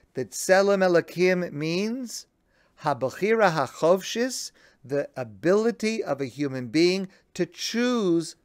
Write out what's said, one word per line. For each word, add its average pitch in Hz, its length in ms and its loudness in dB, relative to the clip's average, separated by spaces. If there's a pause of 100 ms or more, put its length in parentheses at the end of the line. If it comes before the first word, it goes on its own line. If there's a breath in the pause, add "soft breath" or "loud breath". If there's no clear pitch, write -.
(140)
that 131 180 -8
Tselem 196 500 2
Elokim 180 720 2
means 196 720 -6 (580)
Habachira 170 680 0
Hachovshis, 185 1000 0 (320 soft breath)
the 143 340 -4
ability 202 880 0
of 139 180 -4
a 143 40 -4
human 131 420 -6
being 180 420 2 (240 soft breath)
to 180 120 -4
choose 208 1000 -2